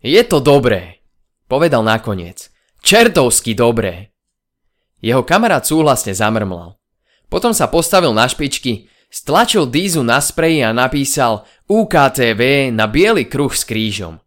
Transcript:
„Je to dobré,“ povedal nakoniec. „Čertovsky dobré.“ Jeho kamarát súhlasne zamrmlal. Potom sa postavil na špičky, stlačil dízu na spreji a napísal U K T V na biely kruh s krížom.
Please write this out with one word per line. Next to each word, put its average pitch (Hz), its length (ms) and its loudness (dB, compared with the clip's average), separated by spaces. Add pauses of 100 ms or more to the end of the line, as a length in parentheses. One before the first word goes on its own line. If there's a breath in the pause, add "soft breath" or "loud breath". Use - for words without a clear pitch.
„Je 156 240 4
to 151 160 0
dobré,“ 117 580 2 (480)
povedal 139 320 2
nakoniec. 107 720 -4 (260)
„Čertovsky 160 800 2
dobré.“ 104 560 -2 (880)
Jeho 120 240 0
kamarát 185 400 0
súhlasne 147 480 0
zamrmlal. 98 640 -4 (480)
Potom 226 240 -2
sa 131 160 0
postavil 165 480 0
na 113 80 2
špičky, 127 640 -6 (240 soft breath)
stlačil 180 560 0
dízu 165 320 -2
na 120 240 0
spreji 165 400 0
a 110 80 0
napísal 127 720 -2 (240 soft breath)
U 214 220 0
K 143 240 4
T 120 240 0
V 135 340 0
na 110 140 0
biely 160 400 2
kruh 143 260 -4
s - 140 -6
krížom. 104 600 -6